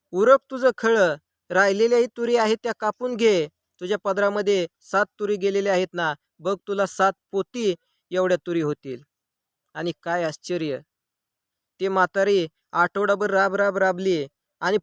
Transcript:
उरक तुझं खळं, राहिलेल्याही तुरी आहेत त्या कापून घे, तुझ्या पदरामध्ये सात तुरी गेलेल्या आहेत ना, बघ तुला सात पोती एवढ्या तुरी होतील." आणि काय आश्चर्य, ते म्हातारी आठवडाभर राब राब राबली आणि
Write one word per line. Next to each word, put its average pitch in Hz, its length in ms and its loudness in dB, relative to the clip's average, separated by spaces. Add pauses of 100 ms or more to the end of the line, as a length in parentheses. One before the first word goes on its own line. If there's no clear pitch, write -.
(120)
उरक 220 280 4 (100)
तुझं 262 280 0
खळं, 214 360 2 (360)
राहिलेल्याही 208 560 2 (100)
तुरी 233 200 0
आहेत 220 260 0
त्या 233 180 -4
कापून 240 360 -4
घे, 196 300 2 (340)
तुझ्या 190 240 -4
पदरामध्ये 202 640 0 (140)
सात 202 260 -2 (140)
तुरी 208 160 -2
गेलेल्या 196 360 -2
आहेत 185 220 -2
ना, 170 180 -2 (260)
बघ 185 180 -4 (120)
तुला 196 180 -2
सात 190 260 0 (200)
पोती 196 420 -2 (360)
एवढ्या 180 260 0 (100)
तुरी 170 160 -4
होतील." 143 380 -8 (720)
आणि 165 180 -6 (100)
काय 175 220 -2
आश्चर्य, 156 540 -6 (1040)
ते 190 80 -2
म्हातारी 190 580 2 (260)
आठवडाभर 196 580 0
राब 190 240 2
राब 202 220 0
राबली 185 500 0 (360)
आणि 190 200 0